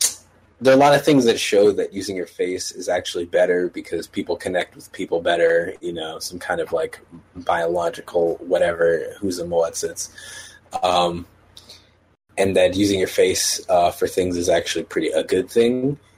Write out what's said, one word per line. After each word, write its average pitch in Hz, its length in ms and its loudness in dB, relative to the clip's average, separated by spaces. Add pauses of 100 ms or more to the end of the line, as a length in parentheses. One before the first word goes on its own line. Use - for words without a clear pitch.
(600)
there 127 120 6
are 135 40 8
a 135 40 6
lot 143 140 8
of - 100 2
things 143 200 6
that 113 140 4
show 104 340 4
that 92 200 -4
using 98 240 -6
your 90 120 -6
face 92 420 -6
is - 180 -10
actually 90 380 -4
better 90 420 2
because - 380 -8
people 87 300 -6
connect 90 400 -4
with - 160 -20
people 87 280 -4
better, 85 600 0
you 87 120 -8
know, 80 280 -10
some 90 180 -12
kind 87 220 -6
of, 156 120 -8
like, 80 280 -6 (340)
biological 85 1000 -2
whatever, 85 840 0
who's 92 200 -4
and 87 120 -8
what's 82 320 -2
it's. - 280 -8 (720)
Um, 87 440 0 (1120)
and 98 180 0
that 92 200 4
using 101 220 2
your 95 100 0
face, - 600 0
uh, 87 220 4
for - 160 -2
things 90 300 -2
is 87 120 -2
actually 85 360 0
pretty, 80 240 -4
a 78 160 0
good 92 260 -2
thing. 127 480 2 (200)